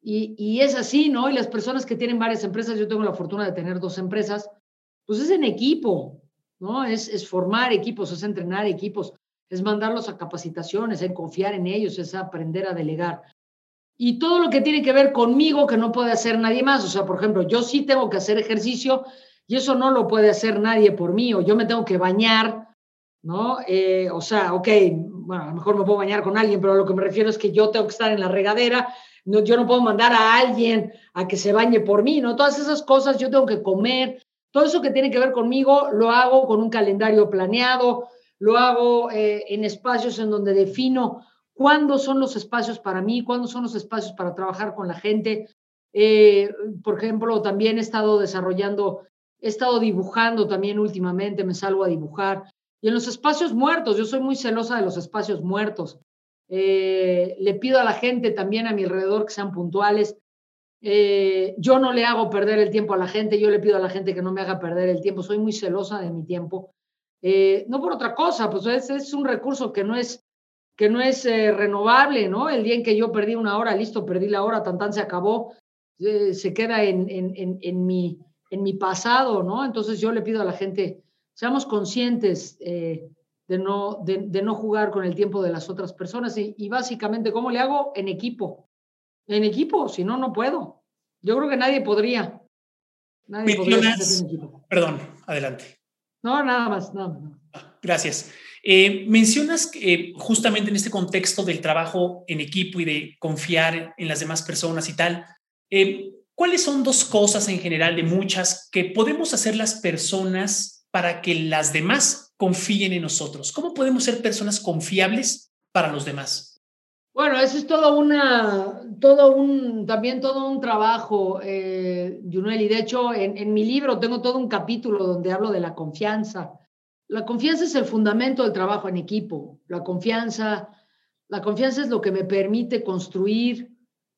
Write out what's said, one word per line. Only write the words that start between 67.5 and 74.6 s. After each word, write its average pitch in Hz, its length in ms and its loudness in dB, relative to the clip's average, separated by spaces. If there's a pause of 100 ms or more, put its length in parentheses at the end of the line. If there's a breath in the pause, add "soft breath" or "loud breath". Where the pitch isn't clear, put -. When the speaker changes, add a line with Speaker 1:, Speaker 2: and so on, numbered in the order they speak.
Speaker 1:
no 269 120 -2
por 339 120 -4
otra 233 220 -4
cosa, 285 340 0
pues 185 180 -4
es, 254 240 -2
es 277 220 -6
un 285 120 -4
recurso 254 480 -4
que 202 100 -2
no 220 140 -2
es, 240 280 -6 (520)
que 214 120 4
no 240 120 2
es, 262 260 0
eh, 220 240 2
renovable, 208 800 4
¿no? 226 200 -2
El 262 140 0
día 226 120 0
en 233 100 -2
que 220 120 2
yo 214 140 2
perdí 214 240 -2
una 214 240 -2
hora, 226 160 0
listo, 208 320 -4
perdí 180 220 -2
la 202 160 0
hora, 220 180 -2